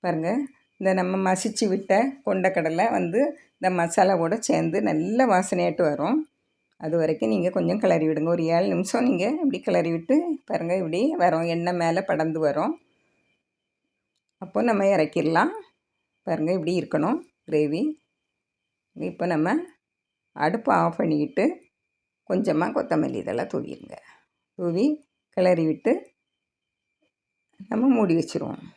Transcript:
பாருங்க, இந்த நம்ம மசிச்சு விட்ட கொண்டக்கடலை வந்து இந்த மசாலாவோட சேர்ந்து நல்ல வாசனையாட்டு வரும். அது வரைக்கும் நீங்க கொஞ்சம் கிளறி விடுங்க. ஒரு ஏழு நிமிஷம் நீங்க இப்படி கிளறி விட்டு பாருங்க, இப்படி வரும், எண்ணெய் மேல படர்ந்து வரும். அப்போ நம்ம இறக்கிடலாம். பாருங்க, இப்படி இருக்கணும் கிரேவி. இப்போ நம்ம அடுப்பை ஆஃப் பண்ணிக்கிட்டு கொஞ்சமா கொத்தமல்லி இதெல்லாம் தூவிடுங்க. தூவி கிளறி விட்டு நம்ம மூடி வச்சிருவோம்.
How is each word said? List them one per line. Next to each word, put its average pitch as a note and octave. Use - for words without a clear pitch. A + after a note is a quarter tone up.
பாருங்க, E3
இந்த F#3+
நம்ம F#3+
மசிச்சு G#3
விட்ட G3+
கொண்டக்கடலை F#3
வந்து F3+
இந்த F#3
மசாலாவோட F3
சேர்ந்து E3
நல்ல G3
வாசனையாட்டு F3+
வரும். E3+
அது E3
வரைக்கும் F#3
நீங்க F#3
கொஞ்சம் F3+
கிளறி E3
விடுங்க. D#3
ஒரு F3
ஏழு F#3
நிமிஷம் F#3
நீங்க F#3
இப்படி C4
கிளறி E3+
விட்டு E3
பாருங்க, E3
இப்படி E3+
வரும், E3
எண்ணெய் F3
மேல E3+
படர்ந்து D#3+
வரும். D#3
அப்போ G3
நம்ம G3+
இறக்கிடலாம். E3
பாருங்க, D#3+
இப்படி E3+
இருக்கணும் E3+
கிரேவி. D3+
இப்போ E3+
நம்ம D#3+
அடுப்பை G#3+
ஆஃப் E3
பண்ணிக்கிட்டு E3
கொஞ்சமா F#3
கொத்தமல்லி C#3+
இதெல்லாம் A#2
தூவிடுங்க. -
தூவி F3+
கிளறி F3+
விட்டு A3
நம்ம B3
மூடி G3
வச்சிருவோம். -